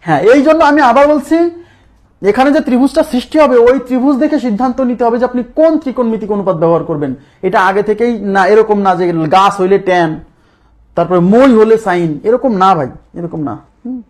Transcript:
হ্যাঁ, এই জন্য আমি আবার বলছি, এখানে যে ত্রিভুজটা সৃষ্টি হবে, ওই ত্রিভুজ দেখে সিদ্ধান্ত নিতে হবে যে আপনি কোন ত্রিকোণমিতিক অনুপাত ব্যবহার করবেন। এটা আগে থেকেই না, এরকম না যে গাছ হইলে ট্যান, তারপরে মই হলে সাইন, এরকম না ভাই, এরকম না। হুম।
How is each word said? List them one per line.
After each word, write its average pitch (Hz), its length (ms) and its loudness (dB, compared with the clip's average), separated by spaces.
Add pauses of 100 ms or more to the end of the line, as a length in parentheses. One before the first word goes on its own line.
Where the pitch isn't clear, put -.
হ্যাঁ, 156 140 0 (120)
এই 285 140 4
জন্য 311 140 2 (100)
আমি 294 100 2 (100)
আবার 269 220 4
বলছি, 302 260 0 (840)
এখানে 208 320 2
যে 311 120 2
ত্রিভুজটা 269 360 0 (100)
সৃষ্টি 247 300 -4
হবে, 254 140 2 (120)
ওই 262 80 4 (100)
ত্রিভুজ 262 360 0
দেখে 302 240 -2
সিদ্ধান্ত 247 340 -4
নিতে 247 260 -2
হবে 233 140 0
যে 247 40 0
আপনি 247 180 -4 (160)
কোন 320 140 4 (100)
ত্রিকোণমিতিক 226 480 -4
অনুপাত 190 320 -2
ব্যবহার 165 280 0
করবেন। 147 220 -6 (340)
এটা 190 120 0 (100)
আগে 202 140 -2
থেকেই 214 300 -2 (220)
না, 196 80 2 (100)
এরকম 214 340 2
না 185 120 2
যে 180 60 -2 (320)
গাছ 196 240 2
হইলে 190 180 2 (100)
ট্যান, 175 220 0 (840)
তারপরে 170 240 0 (120)
মই 254 260 4
হলে 220 200 4
সাইন, 175 320 -2 (180)
এরকম 247 240 0 (100)
না 190 160 4
ভাই, 131 120 -6 (280)
এরকম 170 300 -10
না। 110 60 -8 (300)
হুম। 247 260 -10